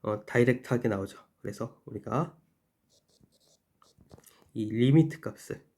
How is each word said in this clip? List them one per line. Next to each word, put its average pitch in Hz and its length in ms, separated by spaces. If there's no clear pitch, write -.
어, 107 220
다이렉트하게 120 640
나오죠. 98 300
그래서 - 440
우리가 117 520
이 110 160
리미트 135 520
값을 - 440